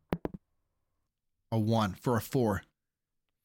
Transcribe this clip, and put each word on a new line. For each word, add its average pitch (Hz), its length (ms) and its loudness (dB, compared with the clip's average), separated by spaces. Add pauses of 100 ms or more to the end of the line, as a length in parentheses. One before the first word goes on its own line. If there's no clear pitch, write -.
(1500)
A 113 80 0
one 107 340 2
for 120 240 -2
a 110 40 0
four. 107 420 0 (800)